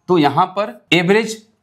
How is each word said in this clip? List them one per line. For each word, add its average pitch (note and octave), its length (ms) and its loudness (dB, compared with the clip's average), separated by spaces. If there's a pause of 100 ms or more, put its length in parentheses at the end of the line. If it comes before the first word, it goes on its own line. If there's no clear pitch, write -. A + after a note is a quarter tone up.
तो F3+ 80 2
यहाँ C#3+ 300 2
पर G3+ 320 -8 (140)
एवरेज G3 420 0 (280)